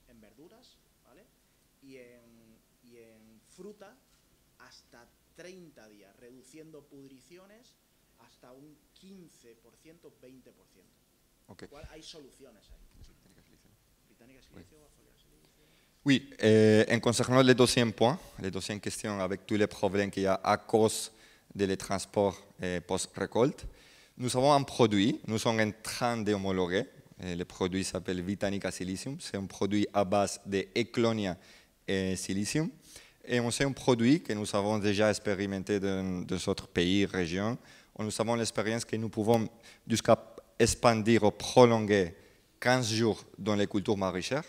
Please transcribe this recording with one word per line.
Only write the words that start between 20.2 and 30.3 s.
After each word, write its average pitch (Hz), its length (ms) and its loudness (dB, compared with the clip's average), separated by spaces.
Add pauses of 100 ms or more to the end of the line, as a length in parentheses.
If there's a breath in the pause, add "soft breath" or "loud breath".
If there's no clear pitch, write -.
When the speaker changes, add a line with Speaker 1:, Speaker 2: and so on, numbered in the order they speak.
Speaker 2:
y 95 40 2
a 95 160 2
à 104 140 2
cause - 540 0 (420 soft breath)
des 95 240 0
transports, 101 600 -2 (240)
eh, 90 180 -4
post-récolte, 95 840 -4 (520 soft breath)
nous 123 200 -4
avons 139 160 4
un 139 100 2
produit, 110 640 2
nous 110 100 -4
sommes 113 220 0
en 107 120 2 (120)
train 120 340 -4
d'homologuer, 95 680 0 (340)
eh, 90 160 -8
le 87 100 -6
produit 95 380 -4
s'appelle 90 380 -6
Vitanica 98 500 -4
Silicium, 95 480 -8
c'est - 180 -10
un 98 80 -6
produit 104 480 -2
à 101 120 2
base 98 400 -2